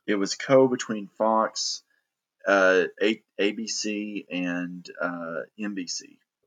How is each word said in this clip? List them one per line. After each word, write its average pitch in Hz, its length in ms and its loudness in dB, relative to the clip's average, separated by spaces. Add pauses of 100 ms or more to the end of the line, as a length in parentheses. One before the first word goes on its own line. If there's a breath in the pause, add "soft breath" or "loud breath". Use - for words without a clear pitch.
It 104 80 0
was 98 220 -2
co 135 320 6
between 107 400 -4 (100)
Fox, - 640 0 (640)
uh, 92 380 6 (180)
A-, 110 200 0 (160)
A 101 140 2
B 110 160 -8
C 104 640 -6
and, 87 580 -6 (140)
uh, 85 400 -8 (160)
N 104 160 -8
B 92 120 -8
C. - 320 -12 (280)